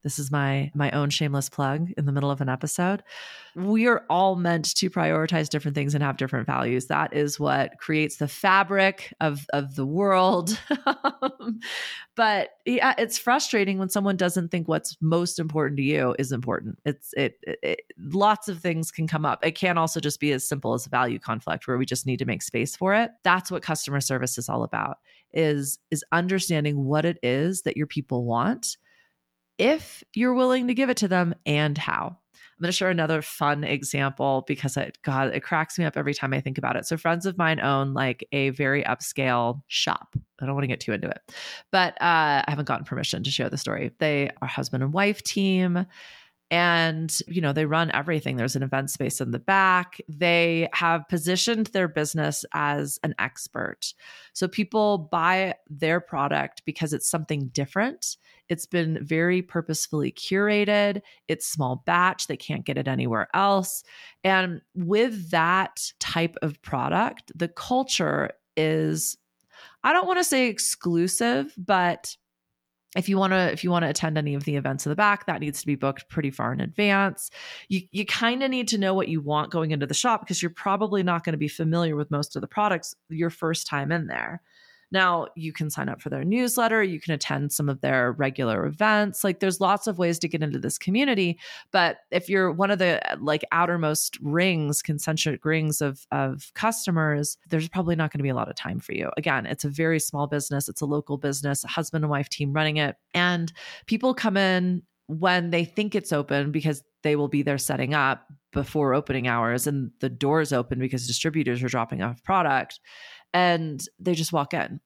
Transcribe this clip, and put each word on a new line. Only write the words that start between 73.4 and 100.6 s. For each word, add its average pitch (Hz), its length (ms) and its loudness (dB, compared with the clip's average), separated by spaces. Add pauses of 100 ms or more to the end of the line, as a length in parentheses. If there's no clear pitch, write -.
if - 100 -6
you 180 80 0
wanna 170 200 2
attend 156 260 -2
any 147 180 0
of 139 100 -4
the 147 120 -2
events 135 300 -2
in 147 40 0
the 151 60 0
back, 202 300 2
that 165 140 -2
needs 147 200 -6
to - 60 -8
be 147 80 2
booked 135 340 -2
pretty 147 220 -2
far 120 240 -2
in 143 60 -4
advance. 196 720 0 (380)
You, 190 140 0 (100)
you 196 140 -4
kinda 254 420 0
need 254 200 0
to 220 100 0
know 190 160 2
what 190 140 2
you 160 120 0
want 151 320 0
going 160 200 0
into 143 140 0
the - 60 -4
shop 233 340 2
'cause 180 140 -2
you're 170 100 -2
probably 196 520 0
not 175 200 2
gonna 160 140 -2
be 151 120 0
familiar 160 480 2
with 147 140 -2
most 147 240 -2
of 143 60 -4
the - 80 -8
products 202 460 0 (160)
your 165 180 0
first 165 380 -2
time 143 260 -2
in 165 140 0
there. 62 340 -6 (500)
Now, 180 460 2
you 160 160 -6
can 156 180 -4
sign 139 180 -4
up - 120 -6
for - 80 -8
their 143 160 -4
newsletter, 226 580 2
you 180 180 -2
can 165 120 -4
attend 143 400 -2
some 147 160 0
of 135 120 -2
their 131 320 2
regular 131 540 0
events. 208 580 2
Like, 190 160 0
there's 185 200 0
lots 196 260 2
of 196 120 -4
ways 170 220 2
to 170 80 -2
get 156 140 -2
into 143 160 -2
this 135 200 -4
community, 196 600 2 (340)
but 175 260 2 (120)
if 175 180 -2
you're 190 220 4
one 190 200 2
of 202 80 2
the, 175 220 4 (200)
like, 151 320 0
outermost 165 680 0
rings, 156 640 2
concentric 156 640 -2
rings 156 360 0
of, 139 300 -2
of 139 440 -2
customers, 160 840 0 (120)
there's 160 200 0
probably 170 280 0
not 160 160 0
gonna 143 100 -4
be 139 60 0
a 131 60 0
lot 117 140 -2
of - 80 -10
time - 240 -6
for - 120 -12
you. - 240 -4
Again, 139 300 0
it's - 180 -6
a 147 60 -2
very 160 300 0
small 147 260 -4
business. 143 420 -2